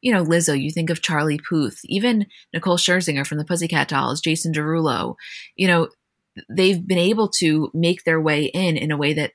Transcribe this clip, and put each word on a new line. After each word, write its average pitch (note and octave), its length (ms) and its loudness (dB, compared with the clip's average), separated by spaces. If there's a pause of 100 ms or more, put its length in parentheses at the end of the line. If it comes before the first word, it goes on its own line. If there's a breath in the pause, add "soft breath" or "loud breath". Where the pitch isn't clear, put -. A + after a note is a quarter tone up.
you B3 120 2
know, F#3 100 4
Lizzo, D#3+ 380 2
you D3 80 -4
think D#3+ 200 -2
of D#3+ 120 -2
Charlie D3+ 380 0
Puth, D3 460 -2
even G#3 420 0 (260 loud breath)
Nicole F3 240 0
Scherzinger E3+ 480 0
from D3+ 120 -4
the D3+ 80 -4
Pussycat E3 420 -2
Dolls, C3+ 340 -2
Jason D#3+ 320 -2
Derulo, D3+ 640 -2 (400 loud breath)
you F#3+ 100 0
know, E3+ 220 4 (640)
they've F#3 360 2
been F#3 120 0
able G3+ 320 2
to D#3 440 0
make E3+ 300 0
their D#3+ 160 2
way D3+ 260 0
in, F3 300 0
in D3+ 160 -2
a D3 60 -2
way D3 160 0
that D3+ 220 -2